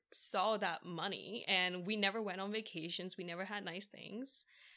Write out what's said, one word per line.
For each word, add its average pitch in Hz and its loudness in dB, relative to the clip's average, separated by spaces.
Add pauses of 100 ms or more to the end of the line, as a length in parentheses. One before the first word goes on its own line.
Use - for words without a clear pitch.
(140)
saw 208 4
that 180 0
money, 180 -4
and 180 4
we 214 2
never 202 2
went 196 -2
on 202 -2
vacations. 180 -4
We 180 -6
never 175 -4
had 202 -4
nice 180 -4
things. - -8 (320)